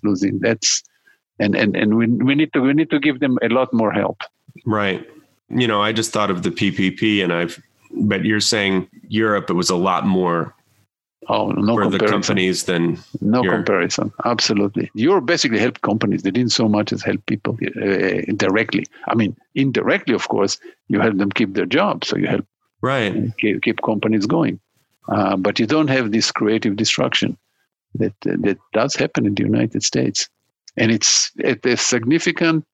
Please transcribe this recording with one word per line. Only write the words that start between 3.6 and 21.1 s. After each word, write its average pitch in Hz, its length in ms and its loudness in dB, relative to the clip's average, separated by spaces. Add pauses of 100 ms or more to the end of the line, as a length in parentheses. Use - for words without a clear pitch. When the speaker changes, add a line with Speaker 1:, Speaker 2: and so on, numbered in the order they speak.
Speaker 1:
more 113 180 2
help. 98 320 -2 (420)
Speaker 2:
Right. 101 400 0 (440)
You 123 180 0
know, 104 160 2
I 107 100 2
just 110 200 -2
thought 104 180 0
of 90 140 -2
the 92 60 -2
P 101 200 0
P 95 220 0
P 107 300 0
and 85 100 0
I've, 85 280 -2 (300)
but 98 340 0
you're 107 160 2
saying 98 480 0 (200)
Europe, 107 420 0
it 90 40 0
was 87 140 0
a 92 80 0
lot 90 300 0
more 90 480 0 (760)
Speaker 1:
Oh, 107 240 0
no 107 220 2
Speaker 2:
for 104 100 2
the 92 140 0
Speaker 1:
comparison. 104 120 2
Speaker 2:
companies 92 540 0
than 85 340 0 (220)
Speaker 1:
No 117 220 0
Speaker 2:
here. 90 100 0
Speaker 1:
comparison. 90 600 -2 (120)
Absolutely. 104 680 -2
Europe 143 320 2
basically 131 340 0
helped 123 220 -2
companies. 104 400 0
They 98 100 0
didn't 120 200 0
so 117 160 2
much 104 240 0
as 95 100 -4
help 98 240 -4
people, - 300 -2 (240)
uh, 95 420 0 (140)
directly. 98 500 0 (200)
I - 80 0
mean, 110 220 0 (180)
indirectly, 135 600 0
of - 140 -2
course, 101 300 0 (300)
you 104 120 2
help 107 180 2